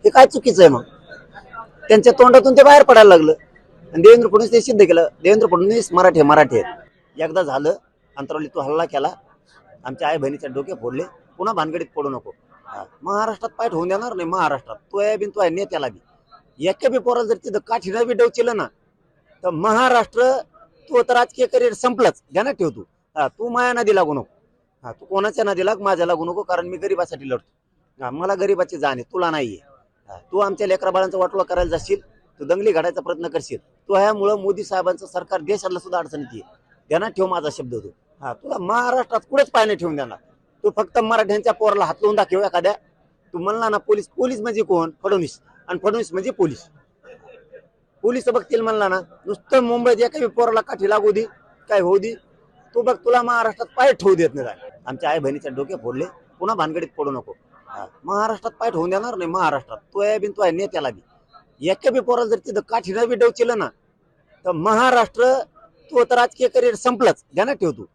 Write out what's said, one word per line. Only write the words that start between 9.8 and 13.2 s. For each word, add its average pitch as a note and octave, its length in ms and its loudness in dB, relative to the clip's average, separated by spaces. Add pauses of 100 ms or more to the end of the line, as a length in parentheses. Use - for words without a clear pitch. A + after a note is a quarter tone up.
आमच्या C3+ 240 -8
आई D#3+ 100 -2
बहिणीचे C#3+ 300 -8
डोके C3+ 340 -10
फोडले, B2+ 220 -8 (340)
पुन्हा G#3 160 -4
भानगडीत D#3+ 420 -6
पडू C#3+ 140 -6
नको. B2+ 220 -12 (340)
हा, G2+ 180 -18 (180)
महाराष्ट्रात G#3+ 560 -6